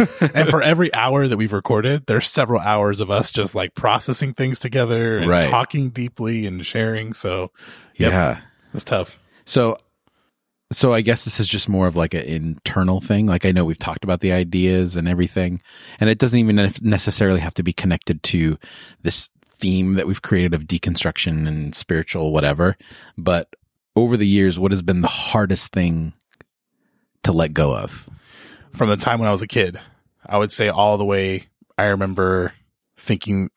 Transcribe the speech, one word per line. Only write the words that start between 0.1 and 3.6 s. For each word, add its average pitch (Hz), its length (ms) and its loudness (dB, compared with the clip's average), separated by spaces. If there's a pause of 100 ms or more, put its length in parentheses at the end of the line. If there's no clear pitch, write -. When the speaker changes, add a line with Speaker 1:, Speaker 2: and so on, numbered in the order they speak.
Speaker 1:
<laughs> - 40 -8
And 156 140 2
for 156 120 4
every 165 320 2
hour 135 360 2
that 117 80 0
we've 107 160 0
recorded, 120 540 0
there's 113 220 2
several 120 320 0
hours 104 400 0
of 98 100 -4
us 104 200 0
just, 98 240 -4
like, 92 200 -4